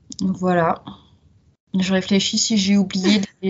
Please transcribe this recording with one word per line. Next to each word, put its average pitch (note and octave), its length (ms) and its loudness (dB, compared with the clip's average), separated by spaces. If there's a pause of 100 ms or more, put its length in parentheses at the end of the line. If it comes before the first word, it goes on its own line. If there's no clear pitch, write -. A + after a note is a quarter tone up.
(220)
voilà. F3+ 640 0 (920)
Je F#3 140 0
réfléchis F#3+ 460 0
si G#3+ 200 0
j'ai G3 200 2
oublié G3 420 2
des G3 140 -4
<laughs> - 160 -18